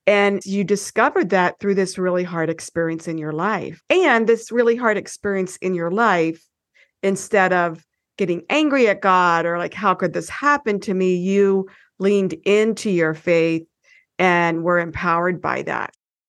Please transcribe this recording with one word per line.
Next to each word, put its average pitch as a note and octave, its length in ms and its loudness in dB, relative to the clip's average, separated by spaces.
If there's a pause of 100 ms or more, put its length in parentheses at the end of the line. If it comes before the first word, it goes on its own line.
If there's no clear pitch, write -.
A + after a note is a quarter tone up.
And G3+ 400 2
you G3 180 -2
discovered G#3+ 680 0
that F#3 280 2
through G3+ 160 0
this F#3+ 220 -2
really F3+ 260 -2
hard E3+ 260 -4
experience E3 600 -6
in E3 80 -6
your D#3 160 -6
life. F3 560 -4
And C#4+ 360 4
this A3 280 0
really A#3 240 2
hard A3+ 180 0
experience F#3+ 640 -6
in F#3 160 -4
your E3+ 180 -4
life, F3 560 0 (560)
instead F#3+ 480 0
of F3 320 0 (340)
getting F3 320 -4
angry C#4 380 2
at G3 140 0
God F3+ 440 2
or, E3+ 120 -2
like, F3 160 -6
"How F#3+ 200 0
could F3+ 200 -2
this E3+ 160 -6
happen C#4+ 520 -2
to G3+ 120 -6
me?" F#3 220 2
you G3 520 2 (320)
leaned F#3+ 340 2 (120)
into G#3+ 440 2
your E3 260 2
faith E3 520 0 (500)
and E3+ 460 2
were F3 160 0
empowered E3+ 600 -2
by C3+ 220 -4
that. C3 300 -6 (360)